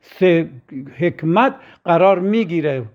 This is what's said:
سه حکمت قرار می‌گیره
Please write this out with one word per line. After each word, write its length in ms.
سه 480
حکمت 560
قرار 340
می‌گیره 640